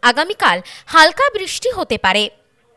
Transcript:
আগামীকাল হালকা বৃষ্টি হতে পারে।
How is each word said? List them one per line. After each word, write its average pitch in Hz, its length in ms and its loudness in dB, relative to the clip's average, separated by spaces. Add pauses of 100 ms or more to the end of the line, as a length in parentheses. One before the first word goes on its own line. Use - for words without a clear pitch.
আগামীকাল 247 600 0 (240)
হালকা 330 480 2
বৃষ্টি 415 380 -6
হতে 370 260 -4
পারে। 208 320 0 (480)